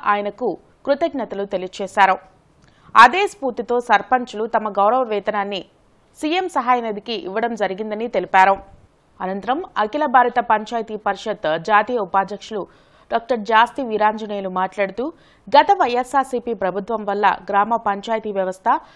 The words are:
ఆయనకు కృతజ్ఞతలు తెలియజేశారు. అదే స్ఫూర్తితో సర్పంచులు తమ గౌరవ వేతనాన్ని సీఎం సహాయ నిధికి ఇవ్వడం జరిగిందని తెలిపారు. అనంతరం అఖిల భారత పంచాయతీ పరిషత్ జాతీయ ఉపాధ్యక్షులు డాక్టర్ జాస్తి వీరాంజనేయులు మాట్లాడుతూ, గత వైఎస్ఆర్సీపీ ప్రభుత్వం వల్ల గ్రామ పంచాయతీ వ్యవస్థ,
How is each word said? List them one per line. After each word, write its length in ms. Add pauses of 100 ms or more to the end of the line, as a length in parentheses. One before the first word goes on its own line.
(140)
ఆయనకు 360 (360)
కృతజ్ఞతలు 680
తెలియజేశారు. 640 (880)
అదే 180 (100)
స్ఫూర్తితో 420 (140)
సర్పంచులు 560 (100)
తమ 140 (120)
గౌరవ 220 (100)
వేతనాన్ని 500 (580)
సీఎం 260 (100)
సహాయ 300
నిధికి 300 (120)
ఇవ్వడం 240 (100)
జరిగిందని 440 (100)
తెలిపారు. 400 (640)
అనంతరం 380 (180)
అఖిల 280
భారత 340
పంచాయతీ 580
పరిషత్ 680
జాతీయ 340
ఉపాధ్యక్షులు 720 (440)
డాక్టర్ 280
జాస్తి 440
వీరాంజనేయులు 680
మాట్లాడుతూ, 640 (340)
గత 240
వైఎస్ఆర్సీపీ 800
ప్రభుత్వం 520
వల్ల 200 (240)
గ్రామ 260
పంచాయతీ 560
వ్యవస్థ, 380 (260)